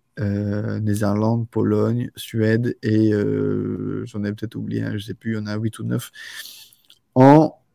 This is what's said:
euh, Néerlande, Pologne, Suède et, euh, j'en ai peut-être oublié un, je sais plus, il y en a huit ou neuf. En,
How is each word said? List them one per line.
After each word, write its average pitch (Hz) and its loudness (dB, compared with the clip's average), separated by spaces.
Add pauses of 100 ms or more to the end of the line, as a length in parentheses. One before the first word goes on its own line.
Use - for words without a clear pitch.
(200)
euh, 104 -4
Néerlande, 107 -2
Pologne, 110 -2
Suède 113 -2
et, 110 2
euh, 104 -2
j'en 107 -10
ai 104 -4
peut-être 110 -10
oublié 113 -6
un, 110 -6
je 104 -8
sais 110 -10
plus, - -8
il - -2
y 107 -4
en 107 -8
a 104 -6
huit 110 -6
ou 113 -10
neuf. 120 -6 (1000)
En, 147 8 (160)